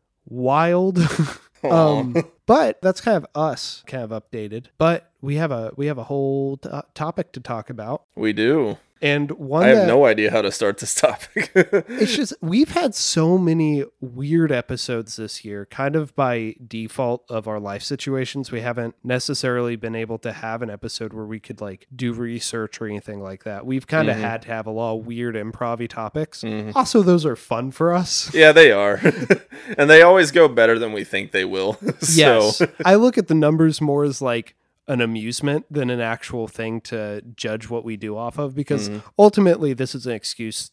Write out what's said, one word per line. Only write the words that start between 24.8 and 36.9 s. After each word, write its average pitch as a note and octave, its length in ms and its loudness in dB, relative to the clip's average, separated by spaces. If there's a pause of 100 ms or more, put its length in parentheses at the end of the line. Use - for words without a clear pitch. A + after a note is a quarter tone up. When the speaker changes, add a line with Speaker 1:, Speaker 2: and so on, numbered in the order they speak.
Speaker 1:
of A2 100 -10
weird A#2 300 -8
improv-y A#2 520 -6
topics. B2 540 -8
Speaker 2:
Mm-hmm. G#2+ 320 -8
Speaker 1:
Also, B3 280 2
those F3 240 4
are B2+ 100 -2
fun B2+ 360 -6
for E3+ 220 0
us. - 400 -4
Speaker 2:
Yeah, D#3 200 8
they D#3 180 12
are. G2+ 340 2
<laughs> D#3 60 6 (640)
And D3 120 4
they D#3 120 12
always F3 300 8
go D#3+ 180 8
better A#2 300 4
than A2+ 140 -4
we G2 100 -6
think G2 280 -6
they F#2 140 0
will. G2 360 -4
<laughs> - 200 -6
So. D#3+ 200 4
Speaker 1:
Yes. A2+ 400 4 (240)
I F#3+ 100 6
look A#3 220 4
at G3 100 0
the E3+ 80 -2
numbers D#3 460 2
more D3 240 0
as, C#3 160 -6
like, A#2+ 340 -4 (340)
an B2+ 100 -2
amusement A#2+ 720 -4
than C#3 180 -4
an A#2+ 120 -4
actual A2+ 480 -6
thing A2+ 320 -8
to G#2 400 -10 (160)